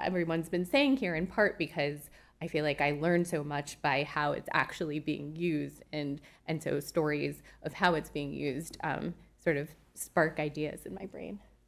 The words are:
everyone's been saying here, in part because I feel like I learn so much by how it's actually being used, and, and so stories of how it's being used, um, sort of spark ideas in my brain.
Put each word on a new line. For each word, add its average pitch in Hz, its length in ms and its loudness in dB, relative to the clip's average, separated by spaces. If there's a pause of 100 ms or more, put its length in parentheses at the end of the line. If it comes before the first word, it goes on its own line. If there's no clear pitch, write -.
everyone's 165 480 0
been 180 160 0
saying 277 320 4
here, 175 200 0
in 170 100 0
part 208 320 2
because 147 500 -2 (340)
I 165 60 -4
feel 156 160 0
like 143 180 2
I 143 80 4
learn 170 340 4
so 170 180 -2
much 147 380 -6
by 143 220 4
how 147 300 0
it's - 200 -4
actually 151 460 0
being 151 360 -4
used, 151 480 -2 (120)
and, 143 260 -4 (260)
and 156 160 -2
so 143 180 0
stories 147 600 0 (200)
of 156 100 -6
how 180 220 4
it's 156 160 -2
being 143 200 -4
used, 143 540 -4
um, 160 300 -2 (280)
sort 160 140 2
of 147 140 -4 (240)
spark - 440 0
ideas 151 460 -4
in - 80 -10
my 190 140 -10
brain. - 340 -12 (280)